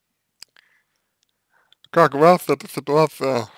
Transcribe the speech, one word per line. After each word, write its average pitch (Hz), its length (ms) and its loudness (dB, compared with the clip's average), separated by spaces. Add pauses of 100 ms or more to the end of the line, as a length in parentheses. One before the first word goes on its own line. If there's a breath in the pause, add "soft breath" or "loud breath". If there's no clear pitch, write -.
(1900)
как 160 240 2
вас 165 340 2
эта 143 200 -6
ситуация 139 880 -4